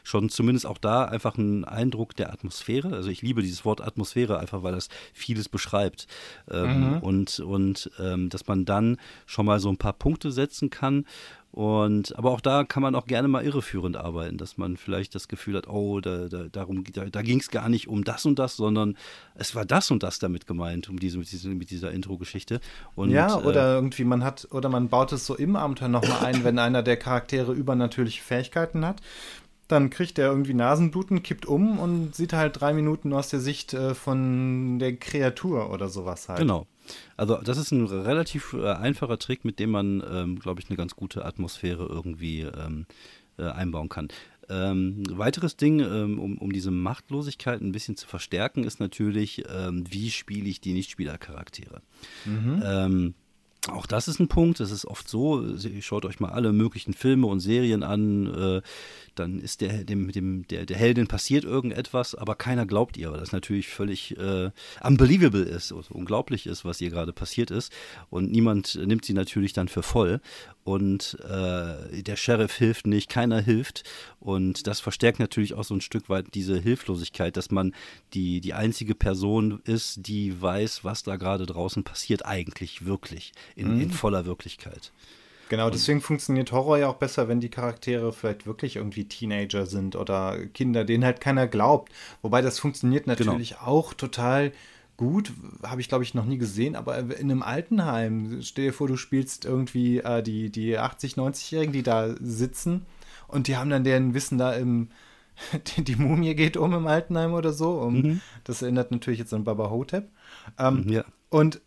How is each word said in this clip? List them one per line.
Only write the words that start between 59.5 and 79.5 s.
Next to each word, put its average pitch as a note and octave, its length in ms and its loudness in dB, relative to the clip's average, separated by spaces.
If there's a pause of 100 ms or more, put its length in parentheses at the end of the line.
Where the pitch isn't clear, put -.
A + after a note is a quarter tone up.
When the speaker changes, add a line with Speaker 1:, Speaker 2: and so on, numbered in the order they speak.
Speaker 1:
der, G#2 240 -2
dem, G2 300 -2
dem, F#2 340 -2
der, E2+ 180 -6
der F2+ 120 -6
Heldin A#2 300 6
passiert C#3 360 2
irgendetwas, B2 720 -2
aber G#2+ 200 -4
keiner B2 300 0
glaubt G2+ 300 2
ihr, D#2+ 160 -6
weil D2+ 80 -6
das F2 140 -8
natürlich G2 340 -2
völlig, - 500 -6
äh, F#2+ 340 -2 (300)
unbelievable C3 600 8
ist, E2+ 300 -6
also D#2+ 200 -14
unglaublich G#2 540 -2
ist, E2+ 160 -8
was F2 160 -6
ihr F2 100 -2
gerade E2 220 -4
passiert - 400 -4
ist G#2+ 220 -4 (360)
und F#2 220 -2
niemand A2 440 4
nimmt G#2+ 280 0
sie G#2 100 -4
natürlich G2 380 0
dann F#2 160 0
für - 160 -4
voll G#2+ 380 2 (420)
und, G2 640 0
äh, F2+ 760 -4
der G2+ 140 -6
Sheriff A2 380 2
hilft A#2 340 2
nicht, G#2 220 2
keiner A#2 320 2
hilft A2+ 420 2 (380)
und F#2+ 460 0
das G#2 120 -2
verstärkt - 400 2
natürlich G#2 340 0
auch G#2+ 120 -6
so - 100 -4
ein F#2+ 60 0
Stück - 280 -6
weit F#2+ 240 0
diese F#2+ 240 0
Hilflosigkeit, F2 800 0
dass F2+ 160 -4
man F#2 220 2 (400)
die, F2+ 260 0
die F#2 140 -6
einzige A2 420 0
Person G#2 720 2